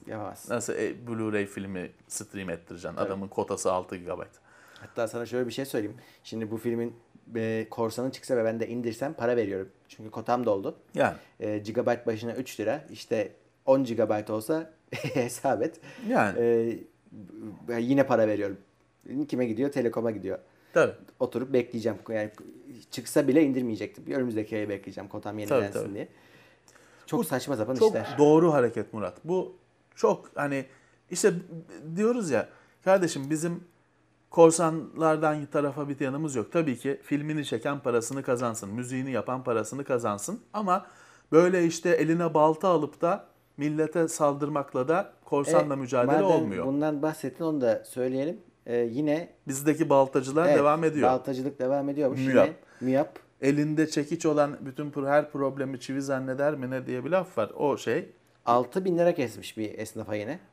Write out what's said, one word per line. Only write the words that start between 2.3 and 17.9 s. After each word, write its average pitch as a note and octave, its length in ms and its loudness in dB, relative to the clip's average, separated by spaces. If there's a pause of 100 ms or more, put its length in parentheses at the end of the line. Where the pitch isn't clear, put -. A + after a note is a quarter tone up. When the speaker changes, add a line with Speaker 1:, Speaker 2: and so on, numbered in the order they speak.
Speaker 2:
ettireceksin? E2+ 460 -10
Speaker 1:
Tabii. G#2 100 0
Speaker 2:
Adamın G2 220 -6
kotası G2 440 -2
altı F#2 240 -4
gigabayt. F2 340 -10 (500)
Speaker 1:
Hatta - 280 -6
sana A#2+ 180 -6
şöyle B2 200 -2
bir A2+ 60 -6
şey C3+ 120 -4
söyleyeyim. A#2+ 320 -4 (280)
Şimdi A2+ 260 -6
bu A2+ 60 -6
filmin, A#2 380 -4 (420)
e, A2+ 340 -2
korsanı A#2+ 420 -4
çıksa - 240 -2
ve A2+ 80 2
ben A2+ 160 0
de A2+ 80 -4
indirsem A#2+ 460 -6
para A#2+ 220 0
veriyorum. G2 320 -2 (200)
Çünkü G#2+ 220 -18
kotam A#2+ 360 -2
doldu. G#2+ 300 -2 (180)
Speaker 2:
Yani. A2+ 220 2 (240)
Speaker 1:
E, G#2+ 180 -4
gigabayt A2+ 480 -2
başına A2+ 280 -6
üç C3 260 -10
lira. B2+ 300 -4
İşte G#2+ 420 -4 (340)
on C3+ 180 4
gigabayt G#2+ 460 0
olsa D#3 400 -4 (100)
<laughs> - 100 -20
hesap B2 720 -2
et. - 180 -4 (280)
Speaker 2:
Yani. A#2+ 300 2
Speaker 1:
E, A#2 400 2 (920)
ben A#2 100 -2
yine C3+ 280 4